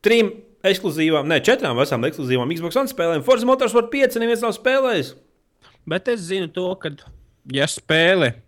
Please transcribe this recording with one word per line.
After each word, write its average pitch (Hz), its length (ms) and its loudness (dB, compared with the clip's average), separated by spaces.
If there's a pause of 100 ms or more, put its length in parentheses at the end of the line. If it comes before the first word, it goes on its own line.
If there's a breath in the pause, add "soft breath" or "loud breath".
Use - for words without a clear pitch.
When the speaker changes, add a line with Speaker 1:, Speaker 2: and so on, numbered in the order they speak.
Speaker 1:
trim 220 240 4 (320)
ekskluzīvām, 160 640 0
ne, 156 160 2
četrām 160 340 2
vecām 123 300 0
ekskluzīvām 127 480 -2
Xbox 170 240 -6
One 269 140 -2
spēlēm. 170 340 -2
Forza 240 220 2
Motorsport 240 420 2
pieci 262 320 0
neviens 226 220 0
nav 233 100 -2
spēlējis. 254 640 -2 (680 soft breath)
Speaker 2:
Bet 175 280 -6
es 233 120 -2
zinu 180 280 -6
to, 180 240 -6
ka, 165 180 -10 (540)
ja 139 200 -2
spēle 165 640 2 (160)